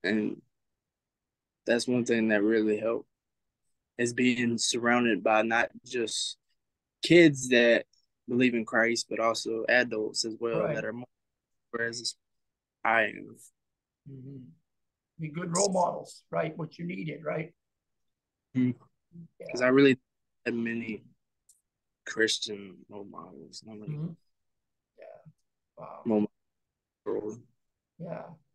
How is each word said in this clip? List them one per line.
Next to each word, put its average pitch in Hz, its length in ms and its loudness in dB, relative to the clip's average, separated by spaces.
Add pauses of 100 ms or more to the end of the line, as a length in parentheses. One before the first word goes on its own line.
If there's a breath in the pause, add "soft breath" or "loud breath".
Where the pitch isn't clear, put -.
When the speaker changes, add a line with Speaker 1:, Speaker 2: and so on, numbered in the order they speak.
Speaker 1:
And 107 380 -2 (1200)
that's 117 220 2
one 123 180 0
thing 113 240 2
that 107 140 4
really 107 360 2
helped, 113 300 -4 (880)
is 120 160 -2
being 120 440 2
surrounded 120 640 0
by 110 200 4
not 113 260 0 (160)
just 123 520 -6 (680)
kids 151 460 8
that 120 360 6 (420)
believe 123 280 4
in 113 100 -2
Christ, 117 440 0
but 107 100 -6
also 110 500 -2
adults 117 560 0
as 110 140 -6
well 117 240 -2
Speaker 2:
Right. - 120 -2
Speaker 1:
that 110 100 -6
are 107 80 -6
more, 123 140 -12 (640)
whereas 117 440 -6 (680)
I 113 240 2
am. 104 300 -14 (720)
Speaker 2:
Mm-hmm. 135 280 -16 (840)
Be 160 100 -8
good 165 260 -8
role 196 180 2
models, 170 580 -4
right? 160 260 -4
What 151 200 -10
you 170 80 -10
needed, 175 400 -8
right? 156 280 -6 (1000)
Speaker 1:
Mm-hmm. 127 160 2 (680)
Speaker 2:
Yeah. - 120 -14
Speaker 1:
'Cause 123 100 -4
I 127 80 4
really 135 300 8 (460)
had 120 80 -2
many 117 500 -4 (1000)
Christian 104 840 -4
role 101 160 -14
models. 85 600 -18
Not 107 140 -16
many 107 160 -10
Speaker 2:
Mm-hmm. 160 160 -8 (880)
Yeah. - 60 -20 (720)
Wow. - 280 -16
Speaker 1:
role 107 220 0 (800)
models. 107 340 -6 (600)
Speaker 2:
Yeah. 165 240 -10 (320)